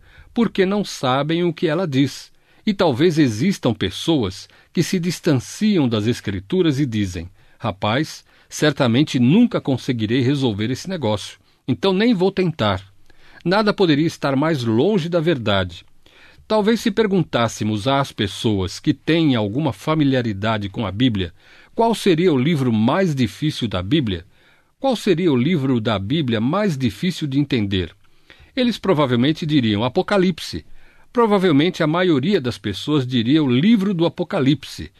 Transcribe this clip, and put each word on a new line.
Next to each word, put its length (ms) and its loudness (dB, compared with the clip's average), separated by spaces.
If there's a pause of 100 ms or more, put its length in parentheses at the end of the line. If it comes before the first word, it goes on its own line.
(340)
porque 320 0
não 180 -2
sabem 600 -2
o 100 0
que 140 -4
ela 200 -2
diz. 440 -2 (340)
E 80 0
talvez 440 2
existam 560 2
pessoas 760 -4 (240)
que 120 0
se 160 -2
distanciam 880 0
das 180 0
Escrituras 720 -2
e 60 2
dizem: 440 -4 (280)
"Rapaz, 680 -4 (240)
certamente 720 2
nunca 420 4
conseguirei 600 -2
resolver 480 0
esse 200 -8
negócio, 500 -4 (280)
então 260 -2
nem 200 2
vou 180 0
tentar." 600 -2 (520)
Nada 280 2
poderia 340 2
estar 300 -2
mais 260 0
longe 460 2
da 100 0
verdade. 640 -2 (640)
Talvez 320 2
se 100 -2
perguntássemos 1000 0
às 220 0
pessoas 680 -2
que 140 0
têm 420 2
alguma 380 -2
familiaridade 960 -2
com 160 -6
a 60 -4
Bíblia, 420 0 (420)
qual 180 2
seria 380 2
o 60 2
livro 340 2
mais 420 2
difícil 540 -2
da 160 -4
Bíblia? 420 -2 (540)
Qual 160 -2
seria 360 0
o 40 2
livro 460 0
da 180 -2
Bíblia 400 -2
mais 380 0
difícil 500 -4
de 100 -2
entender? 560 -2 (640)
Eles 220 0
provavelmente 680 2
diriam 380 2
Apocalipse. 840 -2 (460)
Provavelmente 720 2
a 40 0
maioria 520 2
das 180 -4
pessoas 480 -2
diria 380 2
o 60 0
livro 440 4
do 120 0
Apocalipse. 960 -2